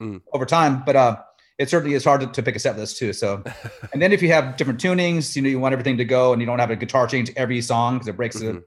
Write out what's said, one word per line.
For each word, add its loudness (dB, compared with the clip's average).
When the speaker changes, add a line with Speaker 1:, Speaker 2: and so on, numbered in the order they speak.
Speaker 1:
Mm. -10
Speaker 2:
over -2
time. 2
But, 2
uh, 4
it -2
certainly 0
is 0
hard 4
to, -4
to -6
pick -2
a -6
set -2
list -10
too. -4
So, -4
Speaker 1:
<laughs> -16
Speaker 2:
and -2
then 4
if 4
you 4
have 2
different -2
tunings, 0
you 0
know, 2
you 0
want 0
everything 0
to 0
go, 4
and 2
you -2
don't -2
have 0
a 0
guitar 0
change -2
every -2
song 0
'cause -8
it -8
breaks -6
Speaker 1:
Mm-hmm. -6
Speaker 2:
the, -16